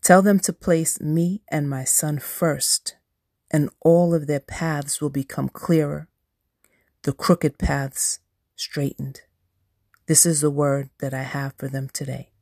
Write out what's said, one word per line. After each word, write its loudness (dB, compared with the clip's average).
Tell 8
them 4
to -2
place 0
me 0
and -2
my -4
son -2
first, -2
and 2
all 6
of -2
their 0
paths -6
will -2
become -4
clearer, -2
the -2
crooked 0
paths -2
straightened. -6
This 4
is 0
the 2
word 0
that -6
I -6
have -8
for -8
them -6
today. -10